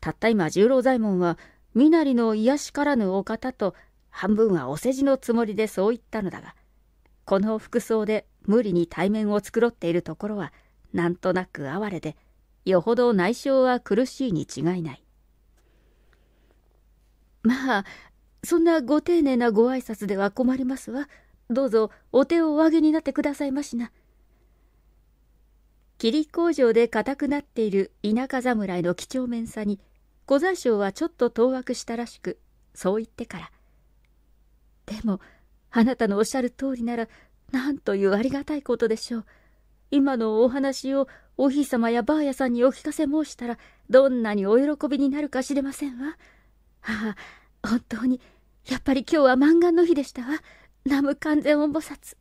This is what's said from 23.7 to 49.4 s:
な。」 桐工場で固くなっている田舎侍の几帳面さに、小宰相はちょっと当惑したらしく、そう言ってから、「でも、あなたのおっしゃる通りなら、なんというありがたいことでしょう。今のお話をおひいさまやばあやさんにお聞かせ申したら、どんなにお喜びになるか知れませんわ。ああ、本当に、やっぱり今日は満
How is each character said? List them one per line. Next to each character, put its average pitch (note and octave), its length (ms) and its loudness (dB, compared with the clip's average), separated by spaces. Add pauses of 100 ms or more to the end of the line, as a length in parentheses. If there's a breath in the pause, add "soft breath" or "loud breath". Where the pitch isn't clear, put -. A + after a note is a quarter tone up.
な。」 A#3 140 -6 (2000)
桐 C4+ 280 0
工 E4+ 260 0
場 B3 200 4
で A#3 140 4
固 A#3 300 -4
く C#4+ 120 -2
な C#4+ 120 -2
っ - 20 -16
て - 200 -6
い G#3+ 80 0
る F#3+ 200 0 (120)
田 A#3 280 -2
舎 C4 100 -2
侍 G#3 420 -2
の F3 120 0
几 - 120 -16
帳 B3+ 200 -6
面 A#3 220 -6
さ G#3+ 160 -10
に、 G3+ 160 -4 (460)
小 C#4 120 4
宰 F4+ 180 0
相 A#3 200 0
は G3 160 0
ち D4+ 120 -6
ょ - 20 -4
っ E4+ 40 -4
と - 180 -2
当 A#3+ 220 2
惑 B3+ 240 -6
し - 100 -14
た A#3 120 -8
ら A#3+ 100 -8
し - 140 -20
く、 - 180 -10 (340)
そ F#3 220 -2
う - 80 0
言 A3 40 -10
っ - 20 -20
て - 180 -14
か F#3+ 120 -14
ら、 D#3+ 120 -16 (1400)
「で G#3+ 160 -12
も、 G3+ 180 -2 (500 soft breath)
あ A#3 140 4
な B3+ 120 0
た A3+ 100 0
の G3+ 100 0
お G3+ 40 0
っ A3 40 4
し - 120 -10
ゃ C4 60 -2
る B3 80 -2
通 C4+ 260 -6
り A#3 80 -6
な A#3+ 120 -6
ら、 A3+ 120 -6 (420 soft breath)
な C4+ 220 -2
ん C4+ 60 -6
と - 160 -4
い G3 100 -2
う F#3+ 100 4
あ G3+ 80 0
り B3+ 80 -2
が C#4 140 -6
た D#4 100 -6
い C#4+ 80 -6
こ A#3+ 140 -2
と A#3 120 0
で A3 80 0
し - 180 -10
ょ A#3 40 -6
う。 G#3+ 60 -10 (640 soft breath)
今 C#4 260 2
の A3 260 2
お B3+ 60 6
話 C4+ 460 -4
を C4+ 140 0 (320 loud breath)
お C4+ 100 4
ひ C#4+ 120 0
い - 20 2
さ C4 140 -4
ま A3+ 100 2
や A#3 140 0
ば D#4 140 0
あ D4+ 60 0
や C#4 120 -2
さ C4 120 -2
ん B3 60 0
に A#3+ 120 0
お C4 80 6
聞 - 120 -14
か D4+ 80 -6
せ D#4 120 -2
申 D4+ 200 0
し - 120 -18
た A#3+ 100 -10
ら、 A#3 120 -8 (300 soft breath)
ど C4 220 6
ん B3 120 -2
な G#3+ 120 -2
に G3+ 100 0
お G#3+ 140 4
喜 D4 300 0
び C4+ 100 -2
に C#4 100 0
な C#4 120 -2
る D4 80 -6
か C4 160 -4
知 C#4+ 100 -6
れ C#4 80 0
ま C#4 100 -6
せ C#4+ 160 -8
ん B3 100 -12
わ。 C#4+ 200 -10 (640 soft breath)
あ G#3+ 320 -6 (480 loud breath)
あ、 G#3+ 60 -8
本 A#3 200 0
当 A3+ 160 -8
に、 B3+ 160 0 (480 soft breath)
や B3+ 100 -4
っ - 40 -12
ぱ C#4 120 2
り C4+ 80 -2
今 D#4 200 2
日 - 20 6
は B3+ 120 8
満 D4+ 240 6